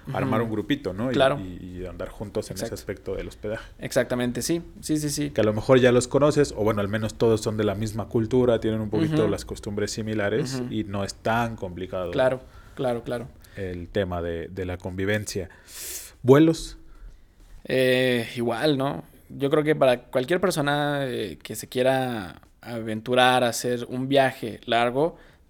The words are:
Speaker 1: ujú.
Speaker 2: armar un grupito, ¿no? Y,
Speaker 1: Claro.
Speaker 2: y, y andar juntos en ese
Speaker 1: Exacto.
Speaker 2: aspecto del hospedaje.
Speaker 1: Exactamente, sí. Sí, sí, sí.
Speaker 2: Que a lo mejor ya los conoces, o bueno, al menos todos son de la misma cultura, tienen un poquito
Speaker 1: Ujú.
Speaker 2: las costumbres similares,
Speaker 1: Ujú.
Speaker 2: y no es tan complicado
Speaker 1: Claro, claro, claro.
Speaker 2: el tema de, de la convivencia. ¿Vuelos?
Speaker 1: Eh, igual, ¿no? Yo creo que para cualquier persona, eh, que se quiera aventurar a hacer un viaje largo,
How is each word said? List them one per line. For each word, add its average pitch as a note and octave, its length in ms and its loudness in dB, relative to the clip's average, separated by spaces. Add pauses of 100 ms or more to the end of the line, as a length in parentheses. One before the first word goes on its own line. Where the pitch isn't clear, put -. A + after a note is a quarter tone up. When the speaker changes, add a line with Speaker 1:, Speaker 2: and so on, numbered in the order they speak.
Speaker 1:
ujú. C#3 100 -4
Speaker 2:
armar A2+ 240 0
un A2+ 80 -2
grupito, G#2+ 440 -2
¿no? A2+ 180 -2
Y, - 20 -2
Speaker 1:
Claro. C3+ 260 4
Speaker 2:
y, F2+ 420 -12
y F2+ 40 -8
andar F2 220 -8
juntos G#2 440 -6
en F#2+ 40 -10
ese G2+ 120 -6
Speaker 1:
Exacto. G#2 80 -8
Speaker 2:
aspecto G2 400 -8
del F2+ 120 -6
hospedaje. G#2+ 380 -10 (140)
Speaker 1:
Exactamente, B2 640 -2
sí. E3+ 180 -2 (180)
Sí, D#3 180 -2
sí, D3+ 120 -4
sí. C#3+ 220 -4
Speaker 2:
Que A2 100 0
a - 20 6
lo G#2+ 100 4
mejor B2 280 6
ya B2 100 8
los A#2+ 160 4
conoces, C#3+ 480 2
o G#2+ 80 -2
bueno, G#2+ 160 2
al G2+ 80 0
menos G#2+ 280 -4
todos A2+ 260 4
son G#2+ 160 -4
de G#2+ 80 2
la G2 100 0
misma G#2+ 320 -4
cultura, A#2 540 2
tienen A2 180 0
un G#2+ 100 -4
poquito D#3 340 2
Speaker 1:
Ujú. G2+ 80 2
Speaker 2:
las F#2+ 120 -4
costumbres G#2 480 -6
similares, A2 720 -2
Speaker 1:
Ujú. B2 120 -8
Speaker 2:
y G#2+ 120 -2
no G2+ 180 -4
es - 120 -8
tan A2+ 420 -2
complicado F2+ 540 -6
Speaker 1:
Claro, C3 280 2 (360)
claro, A#2+ 280 -4
claro. B2 240 -8 (300)
Speaker 2:
el F2+ 320 -8
tema F2+ 320 -2
de, E2 260 -4
de F#2 180 -8
la F2+ 120 -6
convivencia. F#2+ 720 -4 (720)
¿Vuelos? D#3 540 6 (880)
Speaker 1:
Eh, B2+ 720 2
igual, A#2+ 400 2
¿no? D3 260 -4 (260)
Yo C3+ 200 -2
creo D3+ 140 4
que D3 120 2
para C3 280 4
cualquier C3+ 360 -2
persona, D3 680 0
eh, A#2 340 -6
que - 140 -10
se - 120 -10
quiera B2+ 720 0 (200)
aventurar A#2+ 840 2
a A#2+ 60 4
hacer B2 400 -2
un B2+ 180 -4
viaje C3 580 2
largo, B2 520 2 (320)